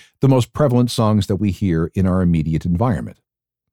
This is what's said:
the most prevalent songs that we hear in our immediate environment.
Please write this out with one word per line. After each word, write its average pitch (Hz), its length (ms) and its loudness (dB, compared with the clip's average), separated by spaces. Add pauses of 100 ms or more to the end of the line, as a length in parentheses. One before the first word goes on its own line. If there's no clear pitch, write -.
(200)
the 135 80 2
most 131 240 2
prevalent 123 380 2
songs 107 360 0
that 98 100 -2
we 101 140 -2
hear 82 440 -2
in 95 120 0
our 92 140 0
immediate 80 460 0
environment. 87 520 -2 (540)